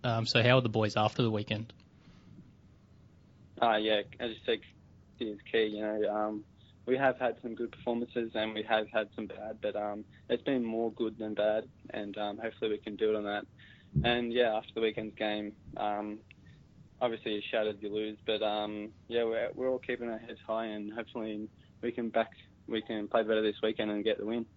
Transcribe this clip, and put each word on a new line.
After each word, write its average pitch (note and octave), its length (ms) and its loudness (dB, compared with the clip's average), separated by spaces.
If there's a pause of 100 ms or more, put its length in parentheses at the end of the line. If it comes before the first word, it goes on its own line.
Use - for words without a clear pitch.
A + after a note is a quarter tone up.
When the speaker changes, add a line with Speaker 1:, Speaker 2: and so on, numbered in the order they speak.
Speaker 1:
Um, A2+ 220 2
so A#2+ 160 4
how B2 160 10
are B2+ 40 6
the A#2+ 60 0
boys G#2+ 280 2
after G#2+ 260 4
the A#2 80 4
weekend? G#2+ 420 -4 (1900)
Speaker 2:
Uh, A2+ 160 6
yeah, G#2+ 240 4 (180)
as A#2+ 120 -4
you G#2+ 60 -10 (100)
said, A2+ 140 2 (580)
is G#2+ 200 -6 (120)
key. A2+ 140 4 (100)
You G#2+ 80 -4
know, G#2+ 320 0
um, G#2+ 300 -2 (420)
we B2+ 100 2
have C3 220 2
had A#2+ 240 0
some A#2 120 -8
good A#2 180 -6
performances A#2 600 -4
and A2 200 -2
we G#2+ 80 -4
have A2 280 2
had G#2+ 240 0
some A2 120 -6
bad, A2 340 -10
but, G#2 160 -2
um, G#2 280 -4 (260)
it's A#2+ 140 0
been B2+ 200 2
more A2+ 280 0
good A2 260 -2
than G#2+ 160 -4
bad, G#2+ 300 2 (260)
and, G#2 260 -6
um, G#2 220 -4
hopefully A2+ 320 -4
we G#2 80 0
can G#2 180 -8
build G#2+ 200 2
on G#2 80 -2
that. G2+ 200 -2 (580)
And A#2+ 300 2
yeah, A#2 240 4
after - 180 -6
the A2+ 60 -2
weekend's A2 340 0
game, G#2+ 380 -2 (240)
um, G#2 440 -4 (840)
obviously A2+ 320 0
you G#2 160 -4
shattered, G#2+ 320 0
you G#2 100 -6
lose, G#2+ 320 -2
but, A2 180 0
um, G#2+ 500 -2 (160)
yeah, A#2 160 2
we're, A2+ 300 0
we're B2+ 140 0
all B2+ 100 0
keeping A#2+ 300 -4
our A2+ 100 -6
heads A#2 280 -12
high, A2+ 200 -2
and G#2+ 240 -6
hopefully A2 580 -6 (340)
we A#2+ 100 -2
can A#2 160 -4
back, A2+ 220 2 (360)
we A2+ 140 -2
can G#2 280 -4
play A#2 160 4
better A2 180 4
this G#2+ 200 2
weekend A2 280 0
and G#2 140 0
get G#2+ 120 4
the G2+ 80 -4
win. A2+ 220 -2 (100)